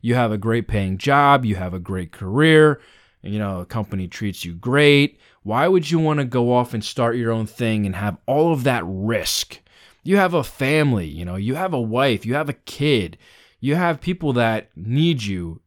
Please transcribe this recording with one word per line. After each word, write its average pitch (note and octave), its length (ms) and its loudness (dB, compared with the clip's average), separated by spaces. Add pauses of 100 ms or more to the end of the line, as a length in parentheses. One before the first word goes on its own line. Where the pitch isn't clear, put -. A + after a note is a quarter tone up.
You A#2 140 0
have A#2+ 160 2
a G#2+ 60 -4
great A2+ 300 -2
paying F#2+ 300 -2
job, C#3 480 4
you G#2 100 0
have F2+ 200 -6
a F#2 40 -6
great F2+ 320 -8
career, D3+ 720 4 (400)
you G2+ 160 -6
know, G2 220 -4
a F2+ 60 -10
company G2 420 -6
treats G2 380 -8
you F2 80 -10
great. C#3+ 680 2 (240)
Why A#2+ 240 0
would F3+ 220 2
you E3 100 2
wanna D3+ 260 0
go B2 280 0
off B2 200 0
and G#2+ 100 -4
start A#2 340 -2
your A#2 140 -2
own A2+ 160 -2
thing A2 380 -2
and F#2 100 -4
have G2+ 300 -6
all D#3 280 2
of C3+ 100 -2
that B2 220 0
risk? G2 760 -4 (440)
You F#3 140 0
have F#3 160 2
a D#3 100 0
family, C3+ 640 0
you D#2 180 -10
know, F2 100 -6
you G#2+ 200 -4
have F3+ 180 -4
a C3 80 -2
wife, A2+ 440 0
you A#2+ 100 -2
have D3 140 -4
a C#3 40 -6
kid, B2 640 -2 (420)
you C#3 160 0
have E3+ 240 0
people E3+ 340 -2
that A2+ 420 0
need B2+ 480 0
you F2 420 -6